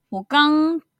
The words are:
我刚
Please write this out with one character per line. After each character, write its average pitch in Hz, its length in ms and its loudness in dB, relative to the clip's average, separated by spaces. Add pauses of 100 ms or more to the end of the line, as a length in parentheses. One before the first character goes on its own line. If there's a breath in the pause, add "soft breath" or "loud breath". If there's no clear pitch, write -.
我 190 140 -10
刚 302 580 0 (200)